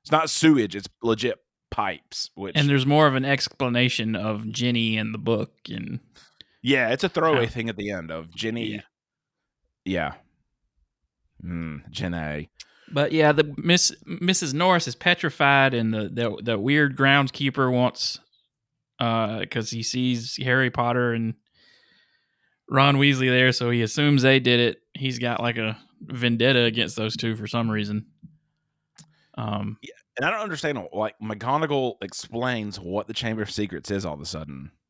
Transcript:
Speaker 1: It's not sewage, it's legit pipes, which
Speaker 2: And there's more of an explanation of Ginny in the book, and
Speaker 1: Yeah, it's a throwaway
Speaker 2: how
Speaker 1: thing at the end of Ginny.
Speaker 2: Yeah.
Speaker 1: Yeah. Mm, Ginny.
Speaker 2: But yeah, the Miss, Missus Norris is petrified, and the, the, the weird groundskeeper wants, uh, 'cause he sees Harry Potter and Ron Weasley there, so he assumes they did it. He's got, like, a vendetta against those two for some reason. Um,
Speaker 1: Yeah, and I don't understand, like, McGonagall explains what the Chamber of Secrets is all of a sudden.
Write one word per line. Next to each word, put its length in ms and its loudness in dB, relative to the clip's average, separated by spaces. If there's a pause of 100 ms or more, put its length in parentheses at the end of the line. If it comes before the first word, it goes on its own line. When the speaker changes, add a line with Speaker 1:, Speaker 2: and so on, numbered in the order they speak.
Speaker 1:
It's 100 -4
not 200 2
sewage, 440 4
it's 140 -10 (140)
legit 340 0 (320)
pipes, 640 -6
which 220 -10
Speaker 2:
And 120 2
there's 200 2
more 180 6
of 80 4
an 120 -2
explanation 920 -2
of 360 -4
Ginny 460 0
in 140 -4
the 80 -10
book, 320 -2 (180)
and 300 -8 (640)
Speaker 1:
Yeah, 260 2
it's 140 0
a 60 0
throwaway 360 2
Speaker 2:
how 60 -8
Speaker 1:
thing 180 -6
at 80 -8
the 140 -6
end 180 -8
of 260 -12
Ginny. 380 -4
Speaker 2:
Yeah. 80 -10 (1040)
Speaker 1:
Yeah. 300 -4 (1300)
Mm, 460 -10
Ginny. 640 -6 (400)
Speaker 2:
But 220 0
yeah, 180 6
the 260 2
Miss, 340 2 (140)
Missus 480 -2
Norris 340 2
is 80 -8
petrified, 760 4
and 200 0
the, 140 -2
the, 360 -2
the 160 0
weird 360 2
groundskeeper 760 2
wants, 480 0 (800)
uh, 500 0
'cause 220 -4
he 100 -6
sees 560 -2
Harry 320 2
Potter 440 0
and 200 -2 (1400)
Ron 280 6
Weasley 320 4
there, 220 6
so 200 0
he 100 2
assumes 400 4
they 180 6
did 200 4
it. 220 2 (120)
He's 240 -6
got, 240 -2
like, 160 -2
a 220 -4 (220)
vendetta 640 2
against 300 -2
those 220 -4
two 180 -2
for 120 -10
some 240 -2
reason. 340 -2 (1300)
Um, 460 -6
Speaker 1:
Yeah, 120 -18 (240)
and 100 -4
I 20 0
don't 120 -4
understand, 360 -4 (160)
like, 300 -4
McGonagall 800 -2
explains 760 -6
what 280 -6
the 60 -10
Chamber 280 -4
of 80 -6
Secrets 400 -6
is 160 -4
all 80 -6
of 80 -12
a 60 -12
sudden. 420 -12 (200)